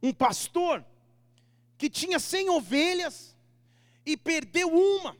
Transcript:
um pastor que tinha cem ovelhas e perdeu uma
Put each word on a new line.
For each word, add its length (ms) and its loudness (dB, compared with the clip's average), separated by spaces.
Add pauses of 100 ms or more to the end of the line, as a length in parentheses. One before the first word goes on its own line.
um 100 0
pastor 680 0 (920)
que 120 -2
tinha 300 -2
cem 300 -4
ovelhas 840 -2 (720)
e 100 -2
perdeu 540 0
uma 500 2